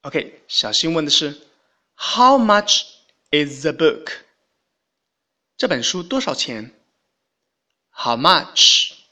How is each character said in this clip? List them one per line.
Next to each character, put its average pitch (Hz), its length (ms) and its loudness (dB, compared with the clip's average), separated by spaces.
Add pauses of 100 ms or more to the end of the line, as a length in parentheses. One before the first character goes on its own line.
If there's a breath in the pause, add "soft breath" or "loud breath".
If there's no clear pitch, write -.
OK， - 460 -8
小 - 240 -4
新 165 220 -2
问 156 120 -2
的 143 40 -6
是， 147 380 -2 (480)
How 254 420 4
much 208 460 2 (480)
is 147 300 -2
the 151 100 -2
book? 151 400 0 (1400)
这 254 120 -4
本 131 140 -2
书 180 220 -4
多 262 180 -4
少 139 140 -6
钱？ 113 400 -10 (1120)
How 117 280 -4
much? - 760 2 (180)